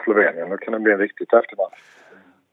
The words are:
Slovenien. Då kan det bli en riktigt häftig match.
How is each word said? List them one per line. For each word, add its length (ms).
Slovenien. 460
Då 60
kan 160
det 80
bli 120
en 60
riktigt 340
häftig 260
match. 200